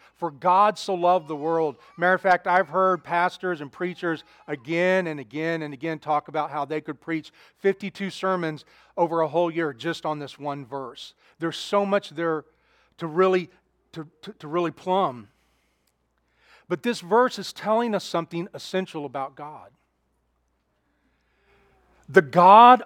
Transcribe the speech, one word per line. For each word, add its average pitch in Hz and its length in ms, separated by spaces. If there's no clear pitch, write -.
"For 165 160
God 185 480
so 196 160
loved 175 340
the 156 80
world." 156 400
Matter 180 160
of 180 80
fact, 180 240
I've 180 240
heard 185 340
pastors 175 560
and 139 100
preachers 175 540
again 170 580
and 151 140
again 160 400
and 147 140
again 156 240
talk 147 300
about 151 220
how 143 140
they 156 160
could 151 180
preach 160 320
fifty-two 196 500
sermons 175 560
over 165 240
a 156 80
whole 170 220
year 156 240
just 160 320
on 151 120
this 139 200
one 143 260
verse. 127 480
There's 160 200
so 202 260
much 196 240
there 156 380
to 165 100
really, 185 440
to, 156 160
to, 214 100
to 156 160
really 165 220
plumb. 160 580
But 175 120
this 240 180
verse 220 380
is - 140
telling 220 420
us 185 80
something 170 520
essential 175 500
about 135 320
God. 143 360
The 185 140
God 208 640